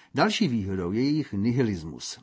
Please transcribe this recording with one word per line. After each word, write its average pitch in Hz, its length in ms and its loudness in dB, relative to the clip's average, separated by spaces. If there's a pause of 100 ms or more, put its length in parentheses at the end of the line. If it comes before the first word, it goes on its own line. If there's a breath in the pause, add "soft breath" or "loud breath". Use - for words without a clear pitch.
(140 soft breath)
Další 202 340 4
výhodou 95 440 -2
je 117 100 2
jejich 147 300 0
nihilismus. 101 920 -2